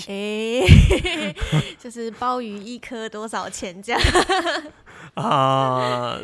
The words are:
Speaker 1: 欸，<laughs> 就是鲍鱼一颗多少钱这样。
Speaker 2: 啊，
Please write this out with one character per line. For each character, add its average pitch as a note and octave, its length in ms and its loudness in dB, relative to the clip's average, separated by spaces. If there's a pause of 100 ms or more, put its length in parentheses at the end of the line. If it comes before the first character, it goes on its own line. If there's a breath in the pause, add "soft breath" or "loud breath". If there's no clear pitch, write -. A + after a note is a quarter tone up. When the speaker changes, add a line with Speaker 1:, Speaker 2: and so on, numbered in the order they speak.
Speaker 1:
欸， G#3+ 580 -4 (540)
<laughs> - 600 -4
就 B3 100 -16
是 A#3 220 -8
鲍 B3 280 -2
鱼 G#3+ 180 -8
一 A#3 200 -14
颗 A3+ 300 -10
多 G#3+ 180 -12
少 F#3+ 240 -6
钱 F#3 320 -12
这 A#3 100 -6
样。 - 80 0 (1120 loud breath)
Speaker 2:
啊， C3 1080 0